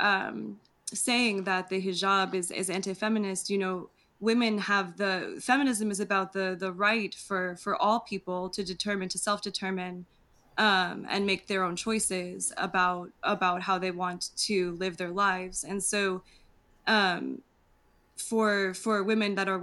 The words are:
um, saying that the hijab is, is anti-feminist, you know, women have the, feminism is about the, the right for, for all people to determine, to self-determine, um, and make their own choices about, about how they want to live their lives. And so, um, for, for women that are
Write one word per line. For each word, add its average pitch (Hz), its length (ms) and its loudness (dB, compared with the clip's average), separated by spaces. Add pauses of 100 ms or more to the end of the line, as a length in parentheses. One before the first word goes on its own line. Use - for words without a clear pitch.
(100)
um, 202 480 -2 (340)
saying 226 520 0
that 185 240 0
the 190 180 0
hijab 190 480 2
is, 180 160 -2
is 185 200 -4
anti-feminist, 196 800 -2
you 196 80 2
know, 185 180 0 (440)
women 226 380 4 (140)
have 185 240 0
the, 196 160 2 (380)
feminism 247 400 2
is 196 100 -2
about 196 320 0
the, 190 260 0
the 185 140 -4
right 202 420 2 (120)
for, 180 360 -2
for 202 100 -2 (120)
all 226 160 6
people 185 560 -4
to 208 80 -2
determine, 190 460 -2
to - 80 -4
self-determine, 190 880 -4 (500)
um, 196 520 2
and 202 160 0
make 196 220 0
their 190 160 0
own 180 140 0
choices 185 800 -4
about, 180 540 0 (120)
about 185 460 2
how 185 100 4
they 185 140 -2
want 180 380 -4 (180)
to 180 240 2 (100)
live 185 140 -2
their 175 180 -4 (120)
lives. 185 440 -2
And 196 120 -4
so, 196 400 0 (640)
um, 196 560 2 (760)
for, 202 580 2
for 208 300 0
women 208 320 2
that 190 120 0
are 190 140 0